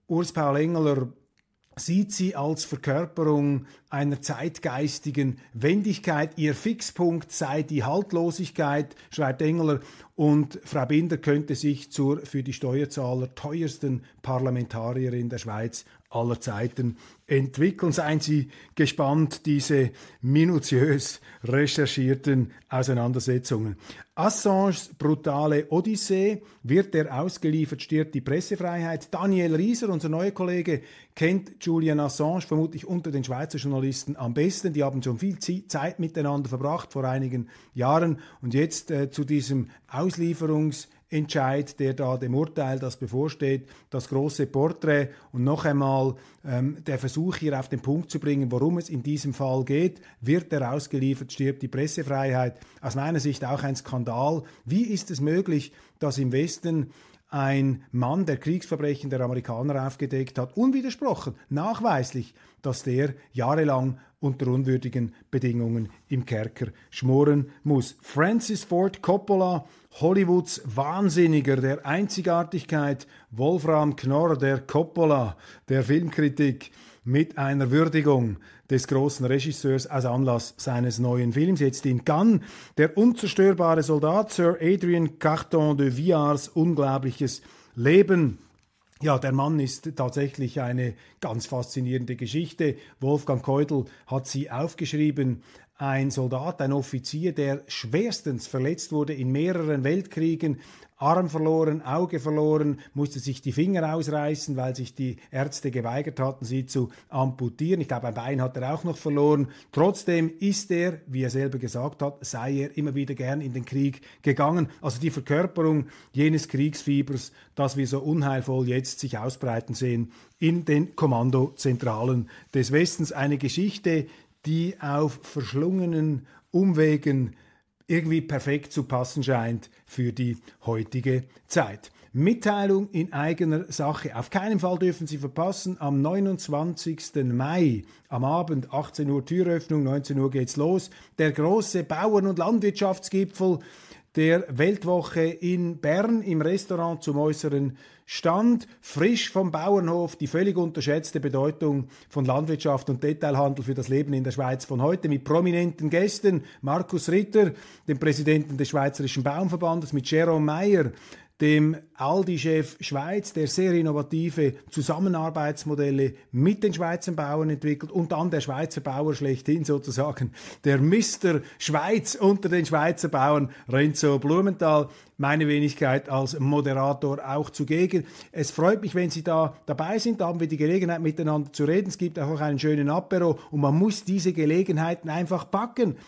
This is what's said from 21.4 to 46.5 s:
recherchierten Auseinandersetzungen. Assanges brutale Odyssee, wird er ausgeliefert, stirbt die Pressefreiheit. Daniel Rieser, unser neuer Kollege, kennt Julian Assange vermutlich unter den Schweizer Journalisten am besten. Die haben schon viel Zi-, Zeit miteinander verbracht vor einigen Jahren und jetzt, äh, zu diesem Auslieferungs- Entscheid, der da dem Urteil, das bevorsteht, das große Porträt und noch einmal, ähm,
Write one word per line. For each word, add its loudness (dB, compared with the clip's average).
recherchierten 2
Auseinandersetzungen. 0
Assanges 2
brutale 2
Odyssee, 0
wird 2
er 0
ausgeliefert, -2
stirbt -2
die 0
Pressefreiheit. -4
Daniel 2
Rieser, 0
unser -2
neuer 0
Kollege, -2
kennt 0
Julian 2
Assange 0
vermutlich -2
unter -4
den -2
Schweizer -6
Journalisten -2
am -6
besten. 0
Die 0
haben -2
schon -2
viel -4
Zi-, -6
Zeit -6
miteinander -2
verbracht -4
vor -4
einigen -2
Jahren 2
und -4
jetzt, 0
äh, -2
zu -4
diesem -2
Auslieferungs- -2
Entscheid, -2
der 0
da -2
dem -2
Urteil, -2
das -6
bevorsteht, -2
das -6
große 0
Porträt 2
und -2
noch 0
einmal, 2
ähm, -2